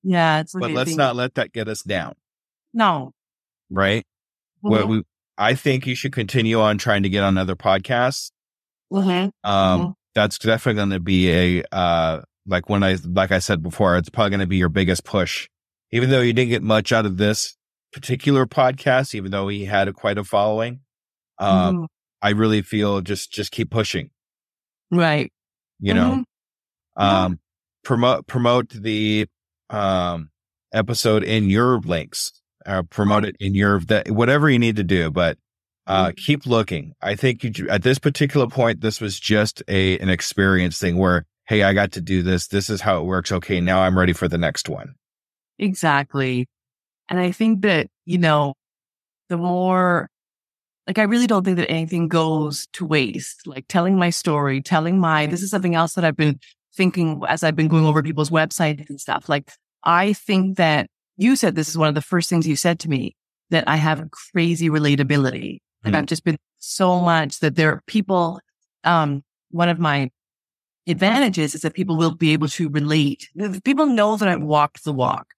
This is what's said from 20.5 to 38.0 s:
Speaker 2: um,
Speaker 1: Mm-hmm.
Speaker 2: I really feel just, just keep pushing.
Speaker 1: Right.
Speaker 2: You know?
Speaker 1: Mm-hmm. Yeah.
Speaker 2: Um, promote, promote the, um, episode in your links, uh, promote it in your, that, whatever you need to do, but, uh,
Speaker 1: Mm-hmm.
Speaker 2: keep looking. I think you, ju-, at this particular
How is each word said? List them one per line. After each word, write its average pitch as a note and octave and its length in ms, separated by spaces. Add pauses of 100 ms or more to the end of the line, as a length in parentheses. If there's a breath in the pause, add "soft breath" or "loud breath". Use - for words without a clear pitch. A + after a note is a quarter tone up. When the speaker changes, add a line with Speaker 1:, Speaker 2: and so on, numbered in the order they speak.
Speaker 2:
um, F#2 380
Speaker 1:
Mm-hmm. - 80 (380)
Speaker 2:
I G#2 80
really G#2+ 320
feel G2+ 400
just, F#2+ 280
just G#2 220
keep G#2 180
pushing. G#2 380 (840)
Speaker 1:
Right. D#3+ 400 (480)
Speaker 2:
You G2+ 140
know? - 180
Speaker 1:
Mm-hmm. C4 100 (800)
Yeah. G2 260
Speaker 2:
Um, F2+ 140 (460)
promote, B2 420
promote A#2+ 440
the, G#2+ 560 (420)
um, F2+ 640 (420)
episode A2 520
in G#2+ 260
your A#2+ 300
links, - 520 (320)
uh, F#2 200
promote G#2 420
it F#2+ 120
in G2 160
your, G2+ 260
that, F#2+ 300
whatever B2+ 380
you B2+ 100
need A#2 180
to G#2 60
do, E2+ 280
but, E2 260 (500)
uh, F#2+ 220
Speaker 1:
Mm-hmm. E2 80
Speaker 2:
keep D3 300
looking. G#2+ 540
I G2+ 140
think B2+ 300
you, A#2 60
ju-, - 180
at G2 140
this B2+ 160
particular C#3+ 500